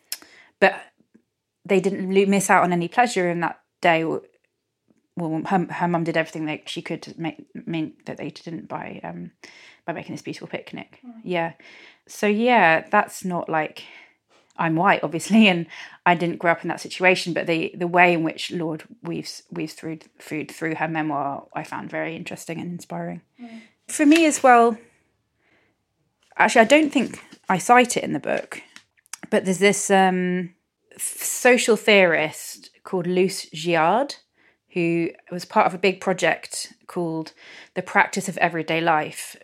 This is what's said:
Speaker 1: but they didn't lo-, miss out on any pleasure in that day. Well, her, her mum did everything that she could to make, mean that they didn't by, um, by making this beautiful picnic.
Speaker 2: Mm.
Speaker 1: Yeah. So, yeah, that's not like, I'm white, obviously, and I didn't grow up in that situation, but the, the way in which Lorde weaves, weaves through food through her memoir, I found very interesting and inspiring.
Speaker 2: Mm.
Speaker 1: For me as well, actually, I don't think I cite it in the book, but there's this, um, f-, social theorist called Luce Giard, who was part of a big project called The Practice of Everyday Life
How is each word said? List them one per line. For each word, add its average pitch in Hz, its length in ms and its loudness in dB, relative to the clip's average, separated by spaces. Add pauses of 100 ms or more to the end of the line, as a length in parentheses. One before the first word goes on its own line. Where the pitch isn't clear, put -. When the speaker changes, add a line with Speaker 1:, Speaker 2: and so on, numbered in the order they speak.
(600)
Speaker 1:
but 190 160 4 (880)
they 190 140 2
didn't 190 340 -2
lo-, 196 120 4
miss 196 240 2
out 190 140 6
on 175 100 2
any 170 160 -2
pleasure 233 400 0
in 170 100 -4
that 170 200 -6 (220)
day. 165 240 2
Well, - 1400 -10
her, 185 240 0
her 175 160 -4
mum 175 160 0
did 160 120 -2
everything 160 300 -4
that 151 240 -10
she - 140 -10
could 160 180 -10
to - 180 -18
make, - 280 -10 (200)
mean 160 260 -6 (120)
that 131 120 -12
they 131 120 -10
didn't - 400 -16
by, - 340 -12
um, 175 280 -14 (520)
by 170 100 -8
making 165 200 -12
this - 80 -14
beautiful 170 260 -14
picnic. - 580 -16
Speaker 2:
Mm. 226 180 -20
Speaker 1:
Yeah. 165 300 -4 (540)
So, - 200 -4
yeah, 208 640 4
that's - 340 0
not 175 240 -6
like, 156 340 -4 (760)
I'm 165 160 0
white, 175 280 4
obviously, 180 440 4
and 170 200 2 (380)
I 175 100 6
didn't 170 220 -2
grow 170 140 2
up 165 120 -2
in 180 60 -6
that - 100 -6
situation, 185 540 0
but 156 120 -4
the, 160 300 -2
the 175 120 -6
way 175 260 4
in 165 100 0
which - 280 -6
Lorde 160 320 -8 (200)
weaves, 165 480 -12
weaves 160 220 -8
through 156 260 -12 (180)
food - 340 -10
through 160 240 -6
her 156 120 -2
memoir, 151 680 -4
I 156 100 -8
found - 280 -12
very 156 240 -8
interesting 165 440 -12
and 170 120 -10
inspiring. 175 500 -10 (180)
Speaker 2:
Mm. 226 220 -18 (260)
Speaker 1:
For - 180 0
me 320 200 6
as 302 160 0
well, 233 360 6 (1600)
actually, 220 240 4
I 226 40 8
don't 302 260 4
think - 320 -4 (260)
I 190 100 2
cite 240 380 4
it - 60 -4
in - 100 -4
the 147 60 -2
book, - 440 -6 (640)
but 214 160 0
there's 180 140 0
this, 202 320 4
um, 180 640 2 (360)
f-, - 100 -18 (220)
social 240 520 4
theorist 170 960 2 (120)
called 175 220 -4
Luce 185 460 0
Giard, 170 640 0 (560)
who 170 400 -2 (200)
was 175 140 -10
part - 220 2
of 175 80 -4
a - 20 -8
big 185 240 0
project - 720 -4 (140)
called 160 440 -6 (440)
The 185 80 -6
Practice - 440 0
of 170 100 -8
Everyday 165 440 -2
Life 160 640 -2